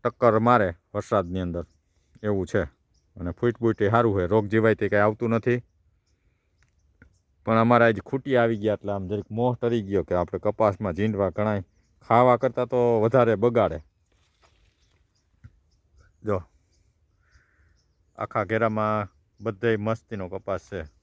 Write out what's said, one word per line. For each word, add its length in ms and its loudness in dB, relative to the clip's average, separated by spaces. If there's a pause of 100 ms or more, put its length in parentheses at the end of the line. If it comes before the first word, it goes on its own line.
ટક્કર 360 2
મારે 340 4 (200)
વરસાદની 480 -2
અંદર, 240 -6 (580)
એવું 240 -2
છે. 160 0 (540)
અને 140 -8
ફૂટ 280 -2
બૂટ 220 0
એ 80 2
સારું 300 2
છે, 80 0
રોગ 200 2
જીવાય 280 2
તે 140 -4
કાંઈ 120 2
આવતું 280 0
નથી. 340 -2 (1800)
પણ 120 2
અમારે 280 4
આજ 140 2
ખૂટી 380 -4
આવી 200 0
ગયા 160 -2
એટલે 180 -8
આમ 160 -6
જરીક 240 -8
મોહ 240 -2
ટરી 260 -2
ગયો 220 -2
કે 120 -4
આપણે 240 -2
કપાસમાં 540 -2
જીંડવા 360 -2
ઘણાય 340 -4 (460)
ખાવા 280 6
કરતાં 300 -4
તો 340 0
વધારે 340 4
બગાડે. 480 0 (2500)
જો, 200 -4 (1700)
આખા 260 -4
ઘેરામાં 640 -2 (320)
બધેય 380 -2
મસ્તીનો 520 -6
કપાસ 400 -8
છે 140 -10 (200)